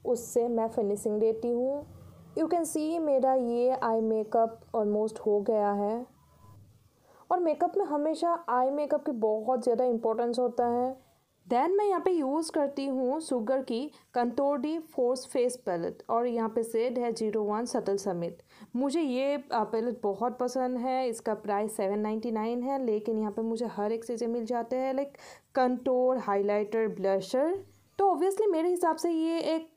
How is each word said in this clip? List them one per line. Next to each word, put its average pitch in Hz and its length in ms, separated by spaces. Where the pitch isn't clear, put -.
उससे 233 440
मैं 226 200
फिनिशिंग 208 520
देती 226 300
हूँ। 262 360
You 311 120
can 349 140
see 311 360
मेरा 262 340
ये 240 360
आई 233 300
मेकअप 220 600
almost 214 420
हो 208 220
गया 208 320
है। 214 340
और 359 100
मेकअप 339 360
में 403 80
हमेशा 311 640
आई 254 220
मेकअप 294 360
की 302 60
बहुत 220 500
ज़्यादा 240 220
इंपॉर्टेंस 233 540
होता 240 280
है। 247 400
Then 262 280
मैं 415 80
यहाँ 381 160
पे 381 100
यूज़ 311 420
करती 277 340
हूँ 262 340
सुगर 262 420
की 262 280
कंतोडी 277 640
फोर्स 254 480
फेस 247 300
पैलेट 175 540
और 233 160
यहाँ 226 220
पे 226 140
शेड 233 360
है 240 140
ज़ीरो 220 300
वन 208 220
सटल 202 320
समिट। 175 460
मुझे 277 240
ये, 277 340
अ, 240 300
पैलेट 226 380
बहुत 214 360
पसंद 254 400
है। 262 300
इसका 220 260
प्राइस 214 420
सेवन 202 220
नाइंटी 220 320
नाइन 226 320
है, 269 220
लेकिन 214 340
यहाँ 214 140
पे 226 100
मुझे 226 240
हर 208 260
एक 226 120
चीज़ें 233 240
मिल 233 160
जाते 240 320
हैं, 262 180
like 277 220
कंटूर, 254 640
हाइलाइटर, 208 680
ब्लशर। 196 760
तो 392 160
obviously 392 380
मेरे 320 160
हिसाब 349 280
से 349 140
ये 320 300
एक 320 360